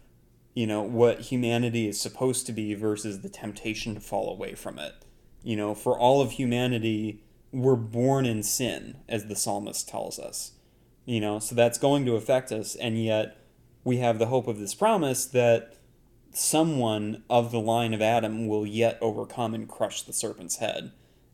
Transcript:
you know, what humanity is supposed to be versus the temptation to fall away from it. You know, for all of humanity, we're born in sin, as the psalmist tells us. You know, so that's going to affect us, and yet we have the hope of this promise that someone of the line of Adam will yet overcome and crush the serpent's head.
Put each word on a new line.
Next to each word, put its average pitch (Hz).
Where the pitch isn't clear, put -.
you 117
know, 107
what 117
humanity 117
is 101
supposed 127
to 120
be 107
versus 104
the 95
temptation 107
to 104
fall 104
away 95
from -
it. -
You 113
know, 104
for -
all 131
of 120
humanity, 113
we're 131
born 123
in 107
sin, 80
as 107
the 101
psalmist 104
tells -
us. -
You 117
know, 104
so 110
that's 120
going 143
to 120
affect 131
us, 107
and 113
yet 110
we 123
have 117
the 110
hope 123
of 107
this 101
promise 185
that 120
someone 117
of 120
the 117
line 113
of 107
Adam 110
will 107
yet 110
overcome 113
and 110
crush -
the 131
serpent's -
head. -